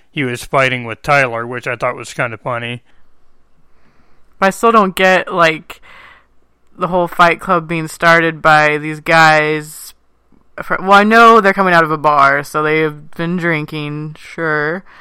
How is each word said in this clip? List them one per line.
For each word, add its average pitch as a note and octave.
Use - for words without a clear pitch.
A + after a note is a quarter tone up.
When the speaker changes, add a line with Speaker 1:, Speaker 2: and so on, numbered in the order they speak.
Speaker 1:
he D3
was B2
fighting B2+
with A2+
Tyler, B2
which B2
I B2
thought B2+
was B2
kinda A#2
funny. A#2+
Speaker 2:
I F#3+
still A3+
don't G3
get, F#3
like, E3
the F3+
whole F3
fight E3+
club E3
being E3
started E3
by D3+
these D3+
guys. D#3
Fr-, -
well, F#3+
I G3+
know A3+
they're G3
coming F#3+
out E3
of D#3
a D#3
bar, C#3+
so D3+
they D#3
have D3+
been E3+
drinking, D3+
sure. D#3+